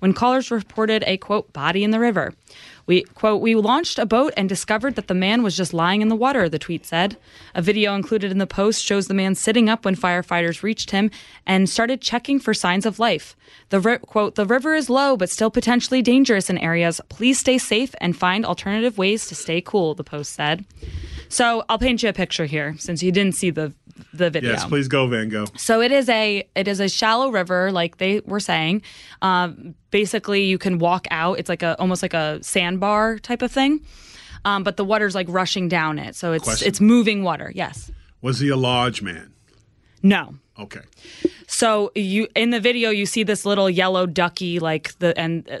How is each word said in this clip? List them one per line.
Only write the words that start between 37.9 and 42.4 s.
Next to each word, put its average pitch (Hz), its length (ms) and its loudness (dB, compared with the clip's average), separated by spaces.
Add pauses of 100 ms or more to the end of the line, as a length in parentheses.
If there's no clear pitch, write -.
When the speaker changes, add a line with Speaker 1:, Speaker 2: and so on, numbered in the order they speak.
Speaker 2:
Was 127 160 -2
he 143 120 0
a 135 60 0
large 123 460 0
man? 87 300 -12 (720)
Speaker 1:
No. 175 320 4 (200)
Speaker 2:
Okay. - 260 -16 (640)
Speaker 1:
So 214 480 0
you, 208 400 0
in 233 140 2